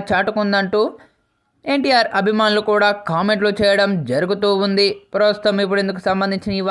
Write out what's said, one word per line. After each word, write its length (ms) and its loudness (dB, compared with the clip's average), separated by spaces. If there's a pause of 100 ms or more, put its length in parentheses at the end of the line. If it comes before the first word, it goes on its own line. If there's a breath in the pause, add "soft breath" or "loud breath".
చాటుకుందంటూ 760 0 (840 loud breath)
ఎన్టీఆర్ 500 2
అభిమానులు 560 2
కూడా 180 4 (220)
కామెంట్లు 480 0
చేయడం 320 2 (140)
జరుగుతూ 500 0
ఉంది. 340 2 (260)
ప్రస్తుతం 460 0
ఇప్పుడు 200 0
ఇందుకు 280 -4
సంబంధించిన 460 -2
ఈ 160 -4